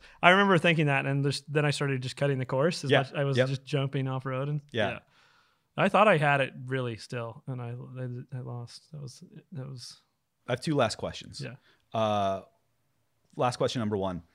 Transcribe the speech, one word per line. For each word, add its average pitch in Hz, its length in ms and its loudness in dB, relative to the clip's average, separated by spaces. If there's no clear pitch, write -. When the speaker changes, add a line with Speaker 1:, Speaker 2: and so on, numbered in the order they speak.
Speaker 1:
I 175 100 10
remember 196 260 6
thinking 160 300 4
that, 139 180 2
and 139 180 0
just, 143 280 -4
then 147 140 2
I 147 60 2
started 139 300 -2
just 127 160 -8
cutting 143 220 0
the 127 60 -4
course. 156 380 0
As 139 80 -2
Speaker 2:
Yeah. 139 80 8
Speaker 1:
much, 135 140 -2
I 147 100 -2
was 139 140 0
Speaker 2:
Yep. 127 120 4
Speaker 1:
just 135 160 -6
jumping 135 420 -2
off 131 180 -4
road, 135 240 -4
and 147 120 -4
Speaker 2:
Yeah. 107 200 2
Speaker 1:
yeah. 104 80 -8
I 170 140 2
thought 202 180 4
I 185 100 6
had 143 240 4
it 127 120 -2
really 123 300 -2
still, 117 500 -10
and 127 140 -6
I, 117 120 -10
I, 127 380 -10
I 123 40 -10
lost. 123 500 -12
That 147 100 -14
was, 135 220 -14
that 135 140 -10
was 127 340 -16
Speaker 2:
I - 60 -4
have - 80 -4
two 151 140 -2
last 117 220 2
questions. - 460 -10
Speaker 1:
Yeah. 120 120 -10
Speaker 2:
Uh, 101 420 0
last 123 220 0
question 131 220 0
number 107 180 0
one. 92 240 -2